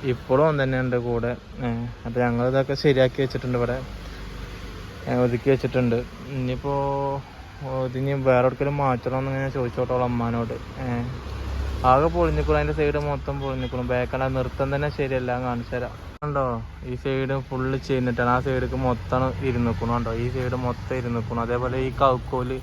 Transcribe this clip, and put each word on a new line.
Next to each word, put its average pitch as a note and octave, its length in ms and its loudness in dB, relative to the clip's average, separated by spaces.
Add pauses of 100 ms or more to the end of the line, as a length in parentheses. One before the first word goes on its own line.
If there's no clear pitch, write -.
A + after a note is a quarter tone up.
(100)
ഇപ്പോഴും C3 360 4
ഓൻ D#3 140 4
തന്നെ C3 220 2
ഉണ്ട് B2 140 0 (100)
കൂടെ. A#2 240 0 (340)
ഏ, A#2+ 40 0 (360)
അപ്പോൾ A2+ 200 -2
ഞങ്ങളിതൊക്കെ B2+ 580 2
ശരിയാക്കി C3 400 6
വെച്ചിട്ടുണ്ട് B2+ 380 -2
ഇവിടെ, A#2+ 160 0 (1300)
ഏ, B2+ 160 0
ഒതുക്കി A#2+ 300 2
വെച്ചിട്ടുണ്ട്. B2 460 2 (380)
ഇനിയിപ്പോൾ B2+ 420 -2 (1080)
ഇതിനി C3 260 0 (140)
വേറെ B2+ 180 8
എവിടേക്കെങ്കിലും C#3 380 2
മാറ്റണമെന്ന് C3 480 0
ഇങ്ങനെ C3+ 260 0
ചോദിച്ചോട്ടോളാം B2+ 540 0
അമ്മാനോട്. A#2 440 0 (280)
ഏ, B2+ 40 -4 (1040)
ആകെ C#3 240 6
പൊളിഞ്ഞിക്കോളും, D3+ 440 2
അതിൻ്റെ D3 200 0
സൈഡ് D3 200 2 (100)
മൊത്തം C#3 340 -4
പൊളിഞ്ഞിക്കോളും. B2+ 480 -4
ബാക്കിൽ B2 340 0
ആ C3 120 0
നൃത്തം C3 380 -2
തന്നെ D3 140 0 (100)
ശരിയല്ല, C3 360 0
ഞാൻ B2 140 -2
കാണിച്ചു A#2+ 260 -4
തരാം. A#2+ 180 -4 (300)
കണ്ടോ, C#3 240 0 (420)
ഈ B2+ 140 -4
സൈഡ് C3+ 320 0 (140)
ഫുള്ള് C3 280 0 (100)
ചെയ്യുന്നിട്ടാണ്, B2 500 2
ആ - 80 2
സൈഡിലേക്ക് B2+ 420 0
മൊത്തം B2+ 340 0 (280)
ഇരുന്നിക്കണു. A#2+ 460 0
കണ്ടോ, A2+ 180 -2 (100)
ഈ - 20 0 (100)
സൈഡ് B2+ 220 -2 (100)
മൊത്തം B2 340 -4
ഇരുന്നിക്കണു. A#2 460 -2
അതേപോലെ B2 300 0 (100)
ഈ C3 40 -2 (120)
കൗക്കോല് B2+ 600 2